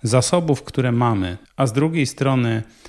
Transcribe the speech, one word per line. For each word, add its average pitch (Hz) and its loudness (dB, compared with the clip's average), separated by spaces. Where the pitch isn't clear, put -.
zasobów, 131 2
które 127 -2
mamy, 107 0
a 120 0
z 110 -6
drugiej 151 0
strony 120 0